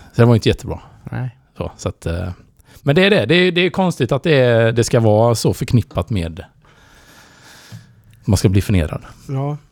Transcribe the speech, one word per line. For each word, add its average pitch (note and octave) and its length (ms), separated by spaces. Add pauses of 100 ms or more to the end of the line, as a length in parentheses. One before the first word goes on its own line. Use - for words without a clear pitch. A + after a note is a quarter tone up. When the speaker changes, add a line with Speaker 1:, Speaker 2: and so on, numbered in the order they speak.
(160)
Speaker 1:
det A#2 100
var A#2+ 80
ju - 20
inte G#2+ 140
jättebra. E2 300 (320)
Speaker 2:
Nej. A#2 260 (200)
Speaker 1:
Så, F2 200
så - 120
att, - 160
eh, F2+ 240 (520)
men C#3+ 140
det F#3 100
är G3+ 40
det. E3 160
Det D3 100
är, F3+ 160
det E3+ 100
är F3+ 80
konstigt F3 420
att C#3 120
det D#3+ 120
är, A#2 360
det A2+ 120
ska A#2+ 160
vara A2+ 360
så G#2+ 180
förknippat - 560
med E2+ 340 (1800)
man G2+ 120
ska G#2+ 120
bli F#2+ 120
förnedrad. F2 400 (280)
Speaker 3:
Ja. C#3+ 280 (140)